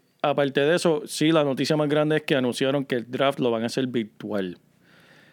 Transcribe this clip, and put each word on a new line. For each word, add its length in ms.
aparte 400
de 140
eso, 320
sí, 240
la 120
noticia 320
más 140
grande 280
es 60
que 120
anunciaron 500
que 100
el 140
draft 300
lo 100
van 140
a 40
hacer 200
virtual. 720